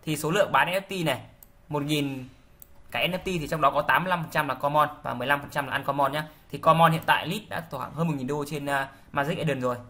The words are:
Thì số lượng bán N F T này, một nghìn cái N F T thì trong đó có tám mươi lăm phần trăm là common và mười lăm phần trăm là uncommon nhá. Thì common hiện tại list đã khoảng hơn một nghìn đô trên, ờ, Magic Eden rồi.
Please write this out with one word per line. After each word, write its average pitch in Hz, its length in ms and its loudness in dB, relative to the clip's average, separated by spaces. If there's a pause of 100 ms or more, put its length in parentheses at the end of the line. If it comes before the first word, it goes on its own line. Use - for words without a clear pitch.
Thì 151 140 -2
số 156 140 -2
lượng 190 200 4
bán 139 160 4
N 175 60 -4
F 190 80 0
T 190 240 -4
này, 131 160 0 (460)
một 147 160 -2
nghìn 139 440 -2 (640)
cái 127 160 0
N 170 40 0
F 185 60 -4
T 185 80 -8
thì 175 220 -2
trong 156 140 -2
đó 139 100 6
có 139 100 0
tám 143 220 4
mươi 185 60 -4
lăm 175 120 0
phần 156 100 -8
trăm 151 160 0
là 135 60 -2
common 147 360 2 (140)
và 127 100 -4
mười 123 140 -4
lăm 143 140 2
phần 143 80 -12
trăm 143 180 -4
là 123 80 -4
uncommon 139 360 0
nhá. 156 160 -4 (240)
Thì - 60 -8
common 165 340 6
hiện 160 140 -2
tại 117 220 2
list - 220 -8
đã - 220 -6
khoảng 127 220 -8
hơn 160 140 -2
một 160 100 0
nghìn 127 100 -6
đô 147 180 -4
trên, 143 200 -8
ờ, 139 220 0 (240)
Magic 147 260 -2
Eden 143 240 -2
rồi. 123 160 -2 (120)